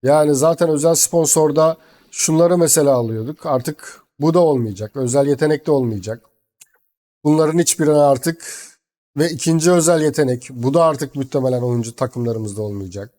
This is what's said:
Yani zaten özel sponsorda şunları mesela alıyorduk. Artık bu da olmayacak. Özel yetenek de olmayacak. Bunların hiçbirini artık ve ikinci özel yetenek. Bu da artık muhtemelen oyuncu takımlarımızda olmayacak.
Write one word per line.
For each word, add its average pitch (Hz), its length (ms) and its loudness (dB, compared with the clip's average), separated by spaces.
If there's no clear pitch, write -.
Yani 147 320 2
zaten 160 340 2
özel 156 260 2
sponsorda 156 800 0
şunları 170 460 2
mesela 151 380 2
alıyorduk. 117 500 -6
Artık 147 580 -6
bu 156 140 2
da 180 60 4
olmayacak. 113 560 0
Özel 135 320 0
yetenek 151 400 0
de 160 40 0
olmayacak. 113 500 -4
Bunların 156 360 2
hiçbirini 151 380 2
artık 143 760 -2
ve 160 120 0
ikinci 165 420 0
özel 170 300 4
yetenek. 135 500 -2
Bu 127 220 -4
da 170 100 4
artık 147 320 0
muhtemelen 131 460 -2
oyuncu 120 340 -4
takımlarımızda 113 680 -6
olmayacak. 101 580 -10